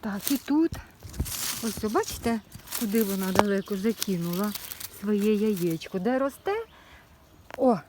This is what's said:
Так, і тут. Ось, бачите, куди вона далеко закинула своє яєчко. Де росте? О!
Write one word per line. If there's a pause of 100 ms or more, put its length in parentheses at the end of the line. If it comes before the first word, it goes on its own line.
Так,
і
тут. (880)
Ось,
бачите, (400)
куди
вона
далеко
закинула (480)
своє
яєчко.
Де
росте? (920)
О! (120)